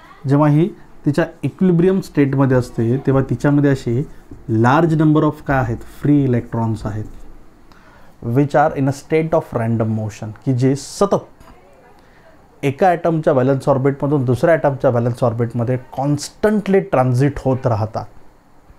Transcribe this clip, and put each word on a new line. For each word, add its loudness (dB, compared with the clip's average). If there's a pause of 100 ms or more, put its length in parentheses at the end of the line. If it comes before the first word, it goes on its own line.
(300)
जेव्हा 4
ही 4 (380)
तिच्या 0 (180)
इक्विलिब्रियम 2
स्टेटमध्ये 0
असते, -2
तेव्हा 2
तिच्यामध्ये 2
असे -2 (480)
लार्ज 2
नंबर 4
of -2
काय 0
आहेत? -2 (240)
फ्री 4
इलेक्ट्रॉन्स -2
आहेत, -8 (1300)
which 2
are 4 (100)
in 2
a -2
state 0
of -6
random -2
motion, -10 (140)
की 0
जे 2
सतत -4 (1300)
एका 0
ॲटमच्या 0
व्हॅलन्स 0
ऑर्बिटमधून 0
दुसऱ्या 2
ॲटमच्या 0
व्हॅलन्स -2
ऑर्बिटमध्ये -2 (200)
कॉन्स्टंटली 0
ट्रान्झिट 0
होत -2
राहतात. -4 (720)